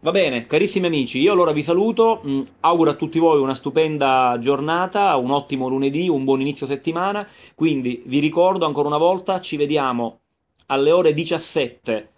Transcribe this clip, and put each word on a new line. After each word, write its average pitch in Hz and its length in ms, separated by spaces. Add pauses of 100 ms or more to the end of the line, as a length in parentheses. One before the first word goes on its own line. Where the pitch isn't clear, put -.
Va 160 100
bene, 143 340
carissimi 180 420
amici, 139 320
io 175 120
allora 175 200
vi 143 120
saluto, 220 600
mm, 139 180 (180)
auguro 165 320
a 139 40
tutti 156 220
voi 165 220
una 135 160
stupenda 135 840
giornata, 165 760
un 127 160
ottimo 139 360
lunedì, 139 400
un 143 160
buon 135 180
inizio 139 260
settimana, 175 600 (280)
quindi 135 500
vi 131 140
ricordo 170 460
ancora 147 220
una 147 100
volta, 185 440
ci 160 160
vediamo 135 600 (520)
alle 139 200
ore 170 220
diciassette 147 1040